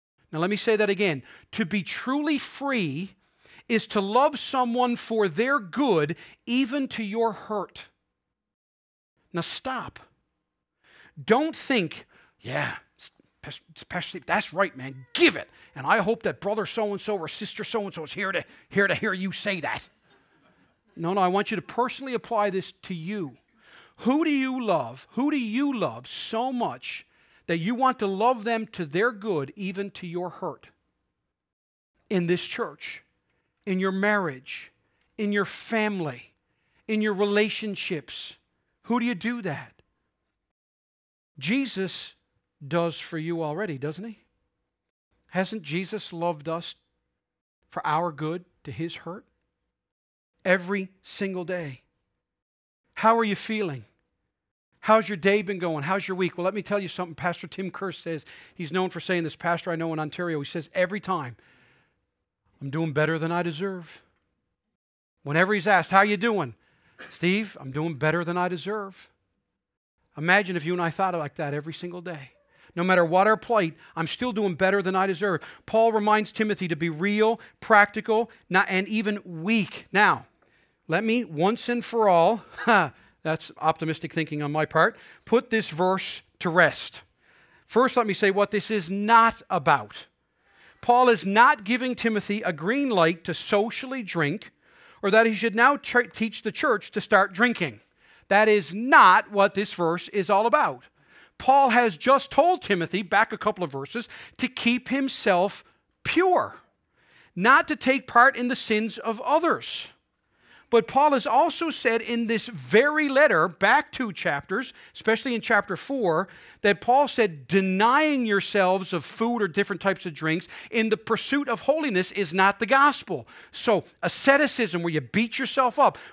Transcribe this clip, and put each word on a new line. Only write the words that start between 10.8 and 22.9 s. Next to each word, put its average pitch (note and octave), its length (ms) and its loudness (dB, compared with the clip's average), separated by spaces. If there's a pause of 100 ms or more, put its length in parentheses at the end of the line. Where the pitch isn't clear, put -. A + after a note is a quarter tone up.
Don't C4+ 360 2
think, G3 500 -2 (340)
"Yeah, C3 360 -6 (180)
it's - 160 -18 (320)
Pas-, - 180 -16 (100)
it's - 120 -12
Pastor - 280 -8
Steve, - 160 -14
that's F3+ 260 -4
right, F#3 240 -4
man, C3 280 -14 (100)
give C#4+ 200 4
it. - 160 -10 (240)
And C3+ 100 -12
I F#3+ 140 4
hope A3 240 -2
that D#3+ 180 -4
brother G3+ 240 -4
so-and-so G#3 540 -4
or D#3 80 -8
sister G3+ 380 -10
so-and-so F#3+ 400 -6
is - 80 -14
here G3 180 -4
to, F3 140 -4 (240)
here G3 180 2
to F3 80 0
hear G3+ 180 -2
you F#3 200 -4
say F#3+ 300 -4
that." - 260 -6 (1040)
No, E3+ 200 -4
no, G3+ 60 0
I F3+ 60 4
want F#3+ 240 0
you F#3 60 -4
to E3+ 60 -6
personally B3+ 520 -4
apply G#3 360 -2
this F#3 200 -6 (120)
to F#3 120 -10